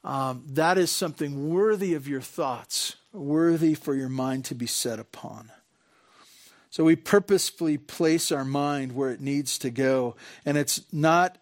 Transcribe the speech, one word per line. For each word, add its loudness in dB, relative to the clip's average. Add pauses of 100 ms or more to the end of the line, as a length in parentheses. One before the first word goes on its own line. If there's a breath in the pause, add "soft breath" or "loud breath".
um, -4
that 2
is 2
something -4
worthy 0
of -8
your -4
thoughts, -6 (160)
worthy 2
for -4
your -4
mind -4
to -8
be -6
set -4
upon. -16 (1160 soft breath)
So -2
we 8
purposefully 2
place 0
our -2
mind -2
where -2
it -8
needs -2
to -4
go, 0 (280 loud breath)
and 0
it's -2 (120)
not 4